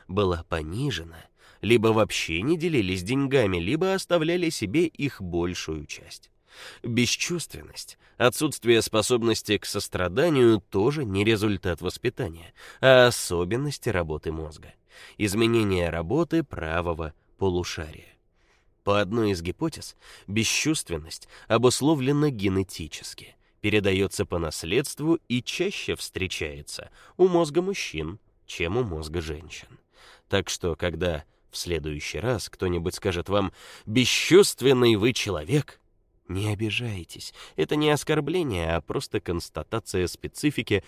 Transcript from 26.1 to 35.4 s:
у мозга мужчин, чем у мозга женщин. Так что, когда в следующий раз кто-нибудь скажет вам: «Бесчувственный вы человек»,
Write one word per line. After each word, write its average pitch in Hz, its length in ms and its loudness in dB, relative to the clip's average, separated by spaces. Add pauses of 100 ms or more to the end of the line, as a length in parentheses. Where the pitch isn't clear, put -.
у 185 120 6
мозга 170 340 2
мужчин, 98 560 -6 (260)
чем 87 320 -4
у 131 60 0
мозга 80 400 -6
женщин. - 560 -14 (500)
Так 98 220 -2
что, 82 260 -4
когда 82 480 -2 (260)
в - 60 -14
следующий 76 640 -6
раз 107 320 -4
кто-нибудь 87 440 -2
скажет 87 360 -4
вам: 98 240 0 (320)
«Бесчувственный 123 1120 6
вы 110 180 2
человек», 98 680 -2 (480)